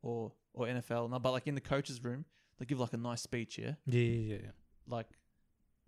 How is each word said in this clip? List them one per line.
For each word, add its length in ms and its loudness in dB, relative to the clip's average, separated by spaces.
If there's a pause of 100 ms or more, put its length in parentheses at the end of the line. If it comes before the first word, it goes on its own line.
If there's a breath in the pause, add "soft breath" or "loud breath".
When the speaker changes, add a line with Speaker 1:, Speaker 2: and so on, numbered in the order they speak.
Speaker 1:
or, 300 -2 (220)
or 140 0
N 100 0
F 140 -4
L. 180 2
No, 100 0
but, 120 4
like, 140 0
in 100 0
the 60 -2
coach's 420 0
room, 200 -2 (340 soft breath)
they 80 -6
give, 140 0
like, 140 2
a 40 0
nice 240 -2
speech, 380 -4
yeah? 160 -2 (100)
Speaker 2:
Yeah, 160 6
yeah, 340 4
yeah, 80 -6
yeah. 80 -10 (360)
Speaker 1:
Like, 200 -2 (800)